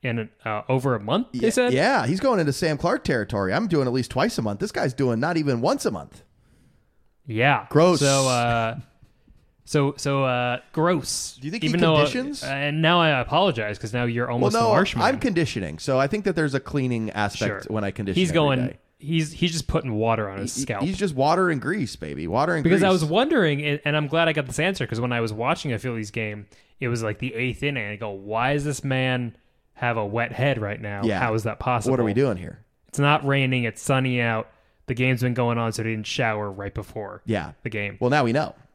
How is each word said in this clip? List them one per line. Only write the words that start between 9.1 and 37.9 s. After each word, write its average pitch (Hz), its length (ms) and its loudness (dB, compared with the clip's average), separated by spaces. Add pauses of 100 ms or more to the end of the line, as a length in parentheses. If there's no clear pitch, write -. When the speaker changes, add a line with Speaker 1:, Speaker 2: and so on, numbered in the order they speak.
Speaker 1:
so, 143 320 0
so, 139 280 -2
uh, 123 360 -2 (120)
gross. - 680 -2
Speaker 2:
Do 135 60 -12
you 156 40 -6
think 202 140 -6
Speaker 1:
Even 160 160 0
Speaker 2:
he - 60 6
Speaker 1:
though, 160 80 6
uh, 151 120 6
Speaker 2:
conditions? 262 360 -4
Speaker 1:
and 143 400 -2
now 170 180 6
I 151 200 4
apologize 120 580 0
'cause 107 140 -8
now 123 120 0
you're 120 260 -2
almost 190 240 2
Speaker 2:
Well, 233 100 4
no, 226 60 4
Speaker 1:
the 208 40 6
Marshman. 185 300 2
Speaker 2:
I'm 247 160 2
conditioning, 123 580 -2
so 131 220 0
I 139 60 4
think 208 180 -2
that 190 100 0
there's 151 200 0
a 135 60 0
cleaning 123 500 -2
aspect 104 540 -2
Speaker 1:
Sure. - 100 -6
Speaker 2:
when 107 100 -2
I 98 60 -2
condition 98 280 -2
Speaker 1:
He's 180 120 4
Speaker 2:
every 151 60 -2
Speaker 1:
going, 135 320 2
Speaker 2:
day. - 80 -10 (220)
Speaker 1:
he's, 156 340 -2
he's 175 200 0
just 160 160 -6
putting 135 260 -2
water 110 340 0
on 98 100 -8
his 113 160 -6
Speaker 2:
He, 131 80 -4
Speaker 1:
scalp. 110 200 -4
Speaker 2:
he's 185 140 -2
just 180 180 -2
water 175 360 4
and 143 100 0
grease, 147 340 -4
baby. 76 320 -8
Water 139 280 0
and 160 100 -2
Speaker 1:
Because 170 160 6
Speaker 2:
grease. 190 80 6
Speaker 1:
I 190 40 6
was 165 120 2
wondering, 180 600 2
and, 147 200 0
and 147 120 2
I'm 151 120 0
glad 165 200 4
I 160 40 2
got 147 140 -2
this 120 120 -8
answer, 170 280 0
'cause 113 140 -4
when 123 120 -2
I 117 80 0
was 113 120 -2
watching 131 400 -2
a 110 60 -2
Phillies 113 320 -6
game, 104 360 -6 (340)
it 127 80 -2
was, 117 140 -2
like, 104 160 -2
the 127 160 -6
eighth 123 280 -4
inning. 139 240 -2
I 104 100 -8
go, 107 140 -8
"Why 107 440 -2
does 143 100 0
this 147 180 -4
man 131 540 -2 (380)
have 120 220 -2
a 107 80 -2
wet 113 280 -2
head 131 280 0
right 104 200 -4
now? 101 240 -8
Speaker 2:
Yeah. 104 160 0
Speaker 1:
How 117 140 0
is 110 100 0
that 110 160 -4
possible?" 123 320 0
Speaker 2:
What 127 80 2
are 117 40 4
we 104 100 0
doing 120 240 2
here? - 220 -12 (280)
Speaker 1:
It's - 100 -8
not 143 260 4
raining. 131 400 2
It's 113 160 -4
sunny 131 400 2
out. 113 280 0 (380)
The 127 80 -2
game's 127 280 2
been 123 120 2
going 120 240 0
on, 113 140 0
so 110 120 -4
he 113 60 -2
didn't 110 180 -4
shower 107 420 -2
right 101 240 -10
before 98 500 -10
Speaker 2:
Yeah. 92 280 -2 (100)
Speaker 1:
the 117 80 -6
game. 104 300 -6